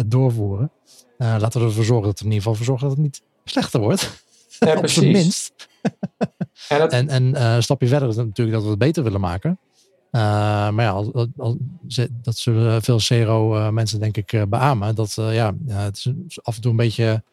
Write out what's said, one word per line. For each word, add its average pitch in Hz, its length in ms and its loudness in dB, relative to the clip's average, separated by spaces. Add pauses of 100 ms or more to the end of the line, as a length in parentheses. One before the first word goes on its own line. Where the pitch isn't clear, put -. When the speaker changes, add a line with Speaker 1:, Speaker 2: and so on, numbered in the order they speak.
Speaker 1:
doorvoeren, 113 680 0 (460)
eh, 113 220 0
laten 113 220 0
we 117 60 2
ervoor 110 160 0
zorgen 110 220 2
dat 104 140 0
we 98 60 -8
in 107 60 0
ieder 104 160 2
geval 113 80 0
voor 117 100 -4
zorgen 131 220 0
dat 135 100 -2
het 151 80 2
niet - 160 -6 (220)
slechter - 360 -2
wordt. 127 460 -2 (340)
Speaker 2:
Ja, - 120 6
Speaker 1:
<laughs> 151 60 2
Op 165 100 0
zijn 143 240 4
Speaker 2:
precies. - 0 - (120)
Speaker 1:
minst. - 440 -4 (1000)
Speaker 2:
En 147 100 2
dat 160 140 2
Speaker 1:
En, 127 160 2
en, 131 260 2
eh, 120 200 2
een 117 80 2
stapje 127 240 0
verder 135 220 2
is 107 60 -2
natuurlijk 113 400 -2
dat 107 80 0
we 104 60 -2
het 104 100 0
beter 156 240 2
willen 101 180 0
maken. 95 380 -2 (520)
Eh, 117 100 2 (480)
maar 110 160 0
ja, 101 60 2
als, 104 220 -4
als, 120 140 0 (100)
als, 120 180 -2 (320)
ze, 123 220 -2 (120)
dat 113 160 -4
zullen 113 440 2
veel 120 160 2
C 104 120 0
R 117 200 4
O, 110 260 2
eh, 107 140 0
mensen 110 300 -2
denk 107 180 -2
ik, 104 160 -6
eh, 110 160 2
beamen. 110 460 0
Dat, 107 220 -4
eh, 110 180 -2
ja, 110 200 0 (100)
ja, 110 140 -4
het 101 340 -4 (140)
is - 160 -18
af 117 120 -6
en 110 60 -12
toe 120 100 0
een 113 60 2
beetje 113 560 0